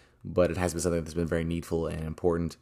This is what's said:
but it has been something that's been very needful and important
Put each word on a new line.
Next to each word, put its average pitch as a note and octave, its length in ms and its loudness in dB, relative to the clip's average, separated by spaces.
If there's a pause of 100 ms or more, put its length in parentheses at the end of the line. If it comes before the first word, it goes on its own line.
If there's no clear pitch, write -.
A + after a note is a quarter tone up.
(240)
but F2 280 4
it E2 40 -4
has F2+ 160 0
been E2 100 -4
something E2+ 220 2
that's D#2+ 100 -10
been E2+ 140 0
very E2 160 0
needful E2 440 -2
and D#2+ 180 -4
important E2 560 0